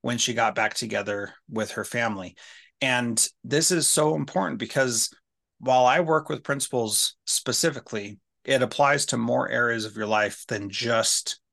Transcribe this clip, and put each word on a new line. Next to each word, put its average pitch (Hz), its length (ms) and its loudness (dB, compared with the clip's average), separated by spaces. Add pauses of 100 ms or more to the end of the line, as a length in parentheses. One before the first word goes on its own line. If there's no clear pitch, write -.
when 120 160 -4
she 120 160 0
got 110 220 2
back 110 180 0
together 104 600 -4 (160)
with 110 220 -4
her 104 140 -6
family. 107 500 -4 (460)
And 123 420 0 (200)
this 147 280 2
is 165 160 2
so 156 280 2
important 156 440 -2
because 120 540 0 (460)
while 127 260 6
I 135 140 6
work 156 280 2
with 143 160 -6
principals 123 720 -2 (100)
specifically, 117 920 -2 (260)
it 127 200 4
applies 143 440 2
to 127 100 -2
more 120 300 0
areas 117 380 -2
of 107 100 -12
your 107 120 -4
life 104 400 0
than 101 240 -6
just 117 680 0 (140)